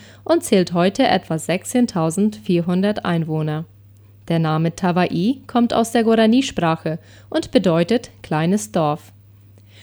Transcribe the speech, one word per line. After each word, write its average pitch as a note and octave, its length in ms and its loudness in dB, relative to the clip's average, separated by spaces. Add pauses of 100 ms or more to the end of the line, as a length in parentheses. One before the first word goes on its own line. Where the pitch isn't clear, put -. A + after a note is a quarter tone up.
(240)
und E4 180 2
zählt F3+ 300 2
heute F#3+ 340 2
etwa F3 320 0
sechzehntausendvierhundert F#3 1700 -2
Einwohner. D#3 640 -2 (600)
Der E3 140 0
Name D#3+ 300 0
Tavaí F3 760 -2
kommt A#3+ 260 0
aus A3+ 200 0
der A#3 100 2
Guarani-Sprache A3 960 2 (300)
und - 240 -4
bedeutet F#3 580 0 (120)
kleines F3 500 -2
Dorf. D#3 400 -2 (720)